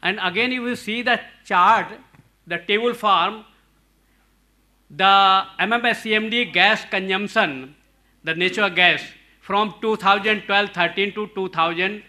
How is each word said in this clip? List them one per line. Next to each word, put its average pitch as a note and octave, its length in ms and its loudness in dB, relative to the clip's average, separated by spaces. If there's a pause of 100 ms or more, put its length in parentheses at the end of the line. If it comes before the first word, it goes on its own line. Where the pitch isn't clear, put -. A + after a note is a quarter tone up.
And F3+ 200 -2
again, F#3+ 300 -2
you B3+ 100 -6
will A#3+ 140 -4
see A3+ 260 -8
the A#3+ 180 0 (240)
chart, G3+ 420 4 (600)
the E3+ 120 -6
table G#3+ 360 0
form, G#3 500 0 (1500)
the F#3+ 540 4 (140)
M F#3+ 140 0
M A#3+ 140 -2
S A3+ 160 -2
C A3 120 -4
M G#3+ 140 0
D A#3+ 160 0
gas F#3 420 2
consumption, F#3+ 880 -4 (480)
the D#3+ 100 -4
natural F#3 360 0
gas, E3+ 320 2 (380)
from G3+ 400 -2
two A3 160 -2
thousand G3+ 460 0
twelve G3+ 280 0
thirteen F#3+ 440 -2
to G#3+ 200 -8
two F#3+ 160 -6
thousand F3 580 -2